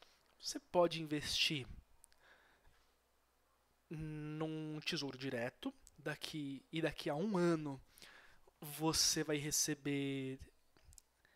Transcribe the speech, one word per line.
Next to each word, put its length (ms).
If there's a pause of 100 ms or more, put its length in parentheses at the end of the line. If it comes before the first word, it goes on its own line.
(400)
Você 200
pode 420
investir 680 (2250)
num 920
tesouro 360
direto, 560 (240)
daqui, 720
e 100
daqui 280
a 60
um 220
ano 440 (800)
você 640
vai 140
receber 1000 (960)